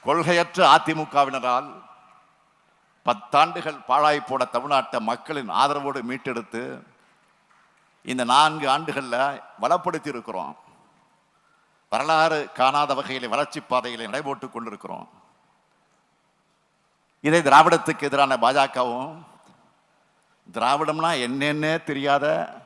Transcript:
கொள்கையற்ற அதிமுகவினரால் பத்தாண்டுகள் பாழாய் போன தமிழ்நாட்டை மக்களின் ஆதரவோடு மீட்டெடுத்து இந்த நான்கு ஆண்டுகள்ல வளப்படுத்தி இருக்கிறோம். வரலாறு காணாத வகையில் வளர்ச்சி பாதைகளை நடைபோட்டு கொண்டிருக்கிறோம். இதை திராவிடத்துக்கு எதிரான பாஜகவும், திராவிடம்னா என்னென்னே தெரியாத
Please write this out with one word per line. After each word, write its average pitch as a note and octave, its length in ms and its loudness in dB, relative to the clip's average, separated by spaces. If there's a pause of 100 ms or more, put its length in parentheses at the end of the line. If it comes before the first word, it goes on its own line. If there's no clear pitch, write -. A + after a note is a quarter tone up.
கொள்கையற்ற E3+ 540 0 (160)
அதிமுகவினரால் C#3+ 960 0 (1400)
பத்தாண்டுகள் D#3+ 720 0 (100)
பாழாய் D3 400 2
போன B2+ 240 -2
தமிழ்நாட்டை C3 460 -2 (100)
மக்களின் B2 420 -8 (100)
ஆதரவோடு C#3 480 0
மீட்டெடுத்து A#2+ 540 -8 (1400)
இந்த B2+ 200 -4
நான்கு D3 500 4
ஆண்டுகள்ல C#3 420 -6 (460)
வளப்படுத்தி E3 500 -2
இருக்கிறோம். F#2 420 -10 (1400)
வரலாறு D#3 460 2 (200)
காணாத C#3 400 2
வகையில் C3 340 -6
வளர்ச்சி C#3+ 280 -4
பாதைகளை A#2+ 460 -6
நடைபோட்டு C3+ 440 -8
கொண்டிருக்கிறோம். A2 580 -12 (2250)
இதை E3 200 6
திராவிடத்துக்கு D#3 600 6
எதிரான C3+ 360 2
பாஜகவும், C3 680 0 (1400)
திராவிடம்னா D3+ 640 0 (160)
என்னென்னே D3 480 -2 (160)
தெரியாத C#3+ 360 0 (400)